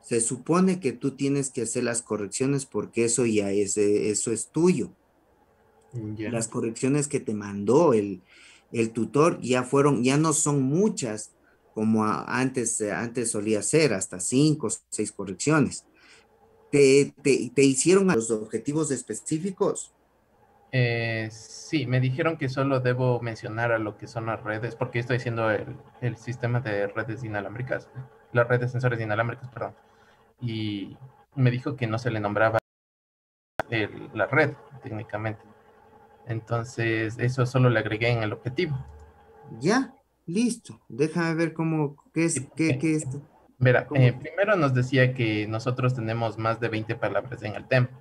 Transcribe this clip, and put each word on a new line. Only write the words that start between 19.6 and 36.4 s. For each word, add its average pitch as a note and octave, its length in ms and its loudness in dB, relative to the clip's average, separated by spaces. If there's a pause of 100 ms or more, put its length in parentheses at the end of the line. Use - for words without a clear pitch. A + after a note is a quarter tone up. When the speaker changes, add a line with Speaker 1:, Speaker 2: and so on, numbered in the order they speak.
Speaker 2:
Eh, A#2 600 0
sí, - 540 -6
me B2+ 140 2
dijeron D#3 380 0
que C#3+ 100 -4
solo C3+ 320 0
debo B2 400 0
mencionar A#2 520 -4
a A2+ 60 2
lo G#2 200 -4
que - 80 -14
son A2+ 200 -8
las A2 160 -4
redes, G#2+ 320 -6
porque B2 260 -4
estoy A#2+ 160 -2
haciendo A2+ 340 -2
el, B2 260 -4 (240)
el A#2 160 -4
sistema A#2+ 440 -4
de G2+ 260 -2
redes A2 380 -6
inalámbricas, G#2 640 -6 (440)
las A#2+ 160 4
redes B2 220 2
sensores A#2+ 300 -2
inalámbricas, A2+ 500 -2
perdón. G2+ 240 -10 (680)
Y G#2+ 560 -6 (380)
me B2+ 160 4
dijo B2+ 240 -4
que A#2 140 -4
no A2 100 -2
se A2 140 -4
le A2 80 -4
nombraba G#2 380 2 (1120)
el, G#2 440 -4
la G2+ 120 0
red, C#3 260 2 (320)
técnicamente. G#2+ 560 -8 (880)
Entonces, A2+ 920 -4